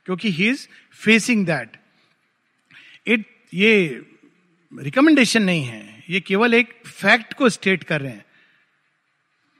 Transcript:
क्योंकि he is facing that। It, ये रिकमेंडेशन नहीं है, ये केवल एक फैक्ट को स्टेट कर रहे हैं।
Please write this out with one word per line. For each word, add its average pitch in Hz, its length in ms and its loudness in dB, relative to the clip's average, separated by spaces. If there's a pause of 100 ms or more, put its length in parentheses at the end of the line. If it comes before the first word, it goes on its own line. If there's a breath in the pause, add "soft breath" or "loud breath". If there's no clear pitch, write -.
क्योंकि 185 280 -4
he 208 240 -2
is - 120 -18 (400 soft breath)
facing 220 360 2
that। 147 220 -4 (1400 soft breath)
It, 220 140 0 (320)
ये 185 480 2 (760)
रिकमेंडेशन 247 640 2
नहीं 175 220 -2
है, 107 460 -16
ये 185 100 -2
केवल 226 340 0
एक 240 320 -2
फैक्ट 220 480 -2
को 269 140 2
स्टेट 190 360 -2
कर 156 160 -4
रहे 135 120 -10
हैं। 104 120 -20 (1400)